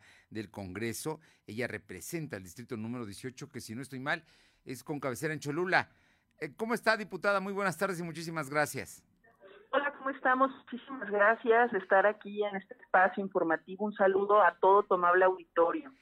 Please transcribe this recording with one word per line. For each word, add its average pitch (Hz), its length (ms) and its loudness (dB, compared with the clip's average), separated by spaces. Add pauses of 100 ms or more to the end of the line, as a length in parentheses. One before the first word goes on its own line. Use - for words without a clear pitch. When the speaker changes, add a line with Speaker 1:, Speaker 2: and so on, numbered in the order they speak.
(300)
Speaker 1:
del 110 200 -10
Congreso. 113 680 -8 (260)
Ella 113 200 -6
representa 107 680 -10
el 95 80 -12
distrito 110 340 -12
número 117 260 -8
dieciocho, 123 460 -14
que 120 100 -14
si 107 140 -12
no 131 80 -10
estoy 131 180 -14
mal, 156 240 -4 (400)
es 127 180 -12
con 147 180 -8
cabecera 147 340 -4
en 143 60 -8
Cholula. 156 500 0 (500)
Eh, 135 160 -8
¿cómo 226 160 -6
está, 220 240 0
diputada? 196 440 -2
Muy 196 120 -6
buenas 190 240 -4
tardes 190 240 -2
y - 20 -6
muchísimas 165 460 -8
gracias. 143 560 -4 (680)
Speaker 2:
Hola, 285 280 0
¿cómo 269 100 -8
estamos? 262 420 2 (140)
Muchísimas 226 460 -12
gracias 226 640 4
de 196 60 0
estar 190 280 4
aquí 208 360 -2
en 202 140 -4
este - 180 -12
espacio 190 480 2
informativo. 185 640 -2
Un 214 80 -2
saludo 202 480 4
a 190 180 6
todo 196 240 8
tu 196 120 0
amable 180 320 4
auditorio. 170 640 0 (120)